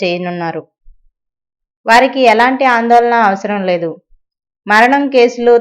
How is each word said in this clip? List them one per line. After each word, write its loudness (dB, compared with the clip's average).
చేయనున్నారు. -8
వారికి 2
ఎలాంటి 0
ఆందోళన 2
అవసరం -6
లేదు. -4
మరణం 2
కేసులు 0